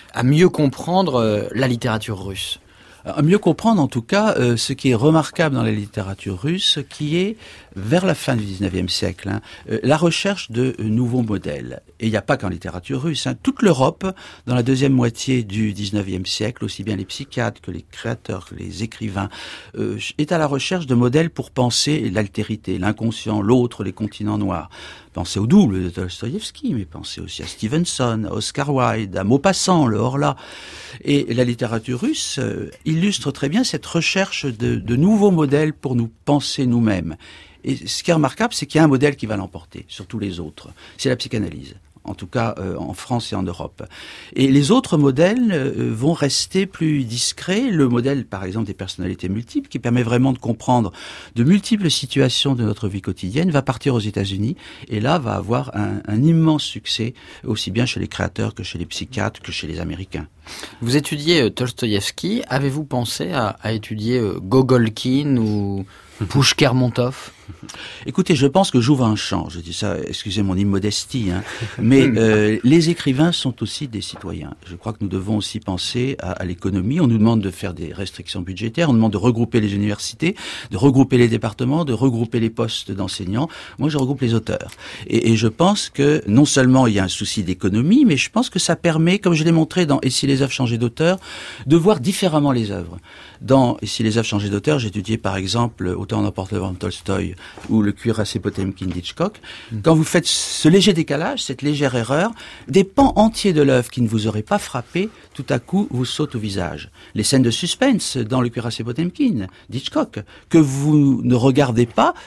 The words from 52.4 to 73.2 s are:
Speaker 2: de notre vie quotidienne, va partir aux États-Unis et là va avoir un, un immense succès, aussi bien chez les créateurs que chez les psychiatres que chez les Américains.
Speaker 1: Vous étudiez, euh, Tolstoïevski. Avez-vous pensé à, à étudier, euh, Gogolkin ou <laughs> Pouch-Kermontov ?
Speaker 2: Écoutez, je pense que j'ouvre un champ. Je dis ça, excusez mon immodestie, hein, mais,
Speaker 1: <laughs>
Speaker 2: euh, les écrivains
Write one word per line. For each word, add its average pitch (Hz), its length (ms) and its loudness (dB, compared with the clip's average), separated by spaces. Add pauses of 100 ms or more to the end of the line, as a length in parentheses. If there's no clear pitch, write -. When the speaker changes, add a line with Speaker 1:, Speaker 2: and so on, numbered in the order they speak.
Speaker 2:
de 120 80 0
notre 107 240 -2
vie 95 140 -6
quotidienne, 117 500 -2
va 143 100 2
partir 127 320 -2
aux 117 60 0
États-Unis 101 560 -2 (320)
et 107 100 -4
là 139 220 0
va 113 140 -4
avoir 117 420 -2
un, 101 280 -4
un 107 200 0
immense 160 400 4
succès, - 500 -6 (300)
aussi 110 260 -4
bien 117 160 0
chez - 140 -4
les 92 80 -4
créateurs 107 480 -4
que 101 80 -10
chez - 140 -10
les 85 80 -8
psychiatres - 540 -6
que - 120 -14
chez 78 160 -8
les 82 100 -8
Américains. 85 480 -8 (540)
Speaker 1:
Vous 123 160 0
étudiez, 151 460 0
euh, 107 80 4
Tolstoïevski. 123 960 -2
Avez-vous 139 340 -2
pensé 135 480 -4
à, 120 320 -2
à 110 80 -4
étudier, 110 480 -2
euh, 110 240 -2
Gogolkin 127 960 2
ou 101 500 -2 (320)
<laughs> 101 100 -4
Pouch-Kermontov ? 127 1040 2 (760)
Speaker 2:
Écoutez, - 280 0
je 139 120 6
pense 190 240 4
que 123 100 4
j'ouvre 127 240 4
un 107 120 4
champ. 87 340 -4
Je 85 100 -12
dis 85 120 -12
ça, 92 260 -4
excusez 95 440 -4
mon 92 140 0
immodestie, 101 760 0
hein, 92 120 -2 (360)
mais, 131 240 6
Speaker 1:
<laughs> 127 140 4
Speaker 2:
euh, 107 480 4
les 156 260 6
écrivains 156 400 2